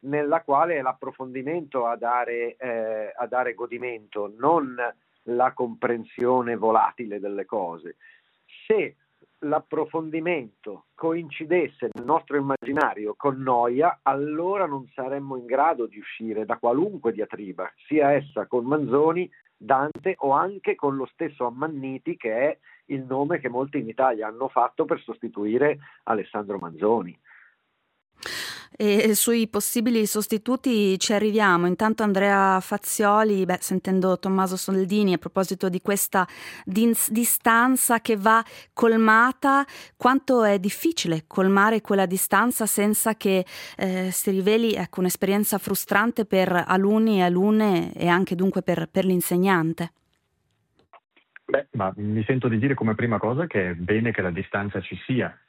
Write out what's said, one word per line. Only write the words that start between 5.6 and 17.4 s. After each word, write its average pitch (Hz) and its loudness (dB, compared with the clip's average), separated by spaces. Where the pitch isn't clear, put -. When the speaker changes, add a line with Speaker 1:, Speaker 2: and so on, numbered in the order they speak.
Speaker 1:
volatile 107 0
delle 101 -8
cose. 85 -8
Se 190 0
l'approfondimento 151 -6
coincidesse 160 -4
nel 120 -14
nostro 147 0
immaginario 135 -2
con 135 -4
noia, 127 0
allora 156 -2
non 139 -8
saremmo 139 -8
in 123 -10
grado 131 0
di 104 -12
uscire 107 -8
da 117 -2
qualunque 135 0
diatriba, 95 -8